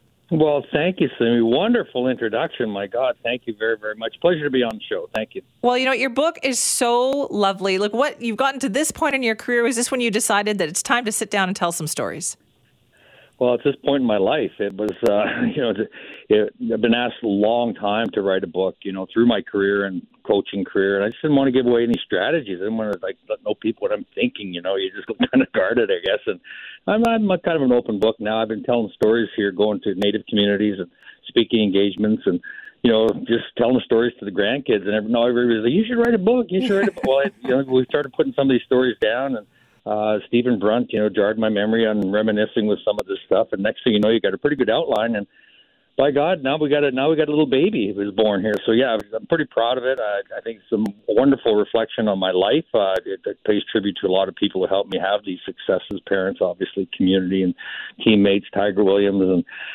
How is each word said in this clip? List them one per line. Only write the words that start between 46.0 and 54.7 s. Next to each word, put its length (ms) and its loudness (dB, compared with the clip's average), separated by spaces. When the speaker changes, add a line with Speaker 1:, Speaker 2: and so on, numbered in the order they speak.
Speaker 1:
God, 320 0
now 140 0
we 120 0
got 140 2
a, 80 2
now 180 0
we 60 4
got 140 0
a 20 -2
little 180 2
baby 420 2
who 140 -6
was 80 -6
born 280 2
here. 120 0
So 100 0
yeah, 220 2
I'm 100 -8
pretty 200 -2
proud 340 0
of 40 -10
it. 160 -2
I, 220 -2
I 40 -12
think 180 -10
it's 120 -12
a 420 -2
wonderful 420 4
reflection 520 0
on 120 0
my 100 0
life. 360 2
Uh, 180 2
it, 180 -8
it 180 -8
pays 280 0
tribute 300 -2
to 60 0
a 60 2
lot 160 2
of 60 -10
people 260 -2
who 60 0
helped 240 0